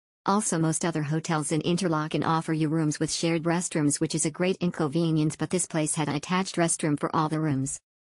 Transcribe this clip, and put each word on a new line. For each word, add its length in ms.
Also, 320
most 260
other 180
hotels 500
in 100
Interlaken 600
offer 300
you 160
rooms 320
with 120
shared 300
restrooms, 580
which 140
is 120
a 40
great 260
inconvenience, 800
but 140
this 160
place 280
had 140
an 60
attached 420
restroom 420
for 160
all 140
the 120
rooms. 380